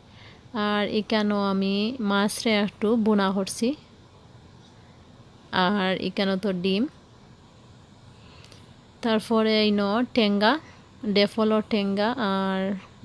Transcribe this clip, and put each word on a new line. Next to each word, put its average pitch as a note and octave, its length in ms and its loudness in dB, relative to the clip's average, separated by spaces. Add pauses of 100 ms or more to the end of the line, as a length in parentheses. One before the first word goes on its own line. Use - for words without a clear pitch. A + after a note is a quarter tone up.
(540)
আর G#3 340 0
এখানেও G#3 540 0
আমি G3 580 0
মাছরে G3+ 520 0
একটু G#3+ 440 0
বোনা G#3 360 2
করছি। G3+ 440 -2 (1800)
আর F#3+ 500 0
এখানে F#3+ 360 -2
তো F#3+ 160 -4
ডিম, F#3+ 340 0 (2250)
তারপরে A3 680 2
ইনো G3+ 360 0 (100)
টেঙ্গা, G#3+ 460 2 (460)
ডেফলর G#3+ 640 2
টেঙ্গা G3+ 480 0
আর F#3+ 580 -2 (280)